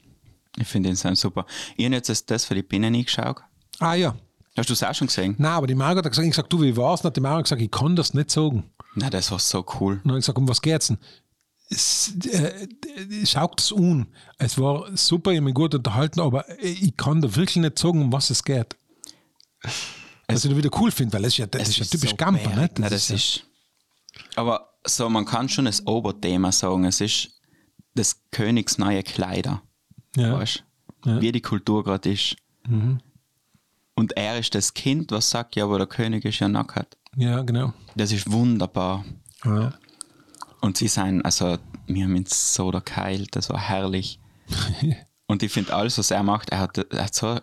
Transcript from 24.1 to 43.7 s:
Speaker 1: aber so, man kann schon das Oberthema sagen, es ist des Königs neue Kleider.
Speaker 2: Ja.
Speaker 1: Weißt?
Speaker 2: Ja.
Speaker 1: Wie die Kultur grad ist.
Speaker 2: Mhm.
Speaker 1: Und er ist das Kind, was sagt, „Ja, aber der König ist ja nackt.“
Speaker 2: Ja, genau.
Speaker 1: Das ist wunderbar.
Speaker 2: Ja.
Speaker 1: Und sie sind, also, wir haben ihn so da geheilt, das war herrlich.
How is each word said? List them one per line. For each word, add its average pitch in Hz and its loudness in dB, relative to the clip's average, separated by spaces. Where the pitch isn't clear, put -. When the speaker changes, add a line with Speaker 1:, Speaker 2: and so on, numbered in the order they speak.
Speaker 1:
aber 117 -2
so, 117 0
man 110 2
kann 127 -2
schon 135 0
das 101 -2
Oberthema 95 0
sagen, 92 2
es 90 0
ist - -2
des - -2
Königs 113 0
neue 98 0
Kleider. 92 -4
Speaker 2:
Ja. 120 2
Speaker 1:
Weißt? 113 -4
Speaker 2:
Ja. 110 2
Speaker 1:
Wie 113 2
die 117 -2
Kultur 107 0
grad 95 -2
ist. - 0
Speaker 2:
Mhm. 120 0
Speaker 1:
Und 110 0
er 107 -2
ist - -2
das 101 0
Kind, 147 -2
was 110 0
sagt, - -4
„Ja, 104 2
aber 101 2
der 95 2
König 113 -2
ist 110 -2
ja 107 2
nackt.“ - -2
Speaker 2:
Ja, 123 2
genau. 120 0
Speaker 1:
Das 107 0
ist 101 -2
wunderbar. 98 2
Speaker 2:
Ja. 110 0
Speaker 1:
Und 95 0
sie 110 0
sind, 95 0
also, 87 0
wir 95 -2
haben 95 2
ihn 92 0
so - 0
da 95 -2
geheilt, 95 -6
das - -2
war 98 -2
herrlich. 95 -4